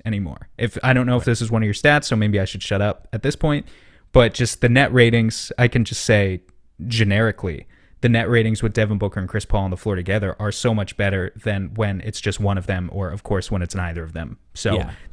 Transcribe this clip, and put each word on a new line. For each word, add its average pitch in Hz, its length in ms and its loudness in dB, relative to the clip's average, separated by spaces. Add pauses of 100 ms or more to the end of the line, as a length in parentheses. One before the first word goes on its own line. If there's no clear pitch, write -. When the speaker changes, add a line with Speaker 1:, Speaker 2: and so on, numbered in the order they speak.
Speaker 1:
anymore. 101 540 -6
If, 117 260 -4
I 127 80 2
don't 127 140 2
know 123 120 2
if 120 80 0
this - 160 2
is 113 80 -4
one 113 140 2
of - 20 2
your 104 80 0
stats, 147 320 2
so 117 120 0
maybe 104 240 2
I 92 40 0
should - 180 -8
shut 98 180 0
up - 320 -2
at 107 100 -6
this 147 140 -2
point. 147 300 0 (440)
But 117 220 6
just - 260 -2
the 123 100 4
net 131 240 4
ratings, 117 640 4
I 123 120 4
can 120 160 2
just - 180 -8
say 98 380 2 (460)
generically, 104 800 0 (360)
the 120 60 4
net 117 200 2
ratings 110 320 2
with 110 120 0
Devin 107 260 0
Booker 101 200 -4
and 95 80 -6
Chris 104 180 -4
Paul 101 180 0
on 95 80 -2
the 90 60 -6
floor 104 180 -4
together 95 420 -2
are 104 140 -4
so 117 240 -2
much 101 220 -4
better 95 340 -2 (100)
than 98 320 -4
when 101 280 -2
it's - 200 -8
just 98 160 -4
one 98 200 0
of 90 100 -6
them, 90 240 -2
or, 95 180 -6
of 82 140 -10
course, 98 260 -4
when 95 120 -2
it's 85 120 -6
neither 85 300 -6
of 80 100 -12
them. 80 240 -10 (160)
So 98 220 -2
Speaker 2:
Yeah. - 160 -4 (220)